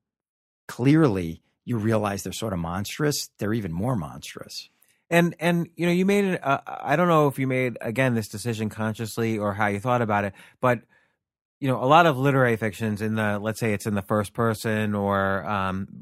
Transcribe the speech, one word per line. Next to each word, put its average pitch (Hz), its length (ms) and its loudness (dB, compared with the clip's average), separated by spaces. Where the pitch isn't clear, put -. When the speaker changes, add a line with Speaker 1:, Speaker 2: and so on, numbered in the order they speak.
Speaker 1:
clearly, 113 760 2
you 117 120 -4
realize 104 460 0
they're 90 100 -8
sort 110 200 -6
of 90 60 -2
monstrous. 98 720 -4
They're 107 140 -2
even 98 180 -4
more 107 240 -2
monstrous. - 760 -12
Speaker 2:
And, 170 260 4
and, 170 360 0
you 165 100 -2
know, 175 60 2
you 185 140 2
made 202 200 2
it, 180 180 -2
uh, 135 220 0
I - 300 -2
don't 175 120 4
know 156 200 6
if 135 100 -2
you 135 100 -2
made, 127 340 -2
again, 120 340 0
this 110 120 -2
decision 110 420 -4
consciously 110 680 -4
or 104 160 -2
how 104 140 0
you 101 120 -2
thought 123 220 0
about 104 240 0
it, 95 80 -6
but, 123 220 2
you 139 100 -4
know, 117 120 0
a 127 40 -2
lot 160 220 8
of 139 100 2
literary 131 400 4
fictions 107 440 -2
in 110 140 -2
the, 104 240 0
let's 107 200 -6
say 110 140 0
it's 98 120 -4
in 107 80 -2
the 101 80 -2
first 107 320 -2
person 107 640 -2
or, 98 500 0
um, 95 420 -4